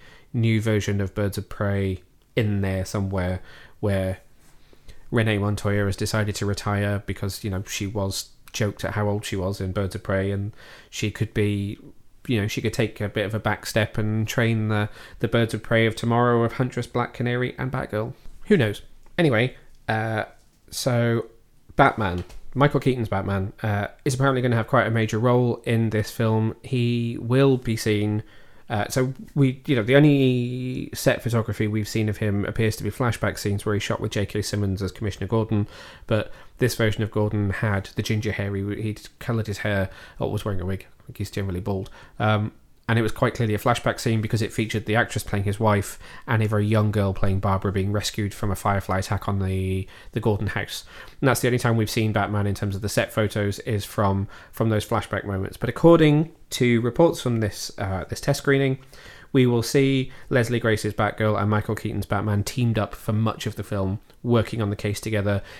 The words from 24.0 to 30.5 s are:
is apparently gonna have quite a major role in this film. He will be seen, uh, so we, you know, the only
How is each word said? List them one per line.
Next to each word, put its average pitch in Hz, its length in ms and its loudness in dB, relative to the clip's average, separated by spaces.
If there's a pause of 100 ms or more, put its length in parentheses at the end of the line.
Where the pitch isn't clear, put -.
is 127 100 2
apparently 131 260 2
gonna 120 140 2
have 113 120 0
quite 113 200 4
a 113 40 0
major 110 280 0
role 123 460 4
in 113 260 2
this 107 180 0
film. 110 540 0
He 120 580 0
will 131 360 4
be 113 200 -2
seen, 107 460 0 (480)
uh, 104 180 0
so 131 240 0 (220)
we, 135 320 2
you 147 80 2
know, 110 80 2
the 123 120 4
only 127 1000 4